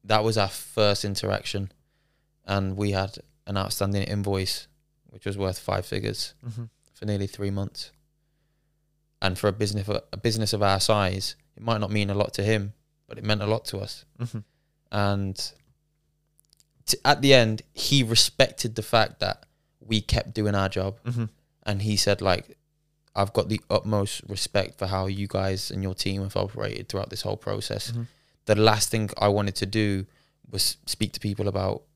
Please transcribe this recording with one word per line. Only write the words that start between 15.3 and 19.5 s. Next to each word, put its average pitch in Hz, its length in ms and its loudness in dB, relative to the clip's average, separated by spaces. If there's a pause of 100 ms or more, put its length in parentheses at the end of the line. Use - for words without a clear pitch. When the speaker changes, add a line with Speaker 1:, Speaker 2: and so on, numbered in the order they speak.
Speaker 1:
t-, - 180 0
at 139 180 6
the 139 100 10
end, 110 300 8 (100)
he - 300 2
respected 117 720 2
the 110 80 -4
fact - 380 2
that - 260 -4 (320)